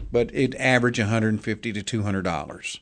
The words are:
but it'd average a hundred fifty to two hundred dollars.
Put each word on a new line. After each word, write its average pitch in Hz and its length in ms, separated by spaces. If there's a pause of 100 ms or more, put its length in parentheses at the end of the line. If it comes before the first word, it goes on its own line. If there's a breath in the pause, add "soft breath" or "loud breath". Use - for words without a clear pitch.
(120 soft breath)
but 120 200
it'd 127 220
average 123 440
a 107 80
hundred 110 360
fifty 110 300
to 101 100
two 107 220
hundred 98 180
dollars. 78 600